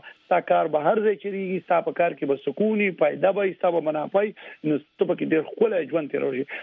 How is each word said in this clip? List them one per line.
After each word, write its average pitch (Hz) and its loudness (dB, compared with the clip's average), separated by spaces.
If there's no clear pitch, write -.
ستا 175 2
کار 175 2
به 151 0
هر 185 2
ځای 208 2
چلیږي، 190 -4
ستا 170 2
په 165 -4
کار 170 0
کې 156 -6
به 139 2
سکون 208 0
وي، 202 2
فایده 151 2
به 196 0
وي، 190 0
ستا - 0
به 170 2
منافع 151 -2
وي. 208 0
نو 151 2
ته - -16
پکې 165 -2
ډېر 160 2
ښکلی 185 0
ژوند 147 -2
تېرولی 139 -2
شي. 135 -2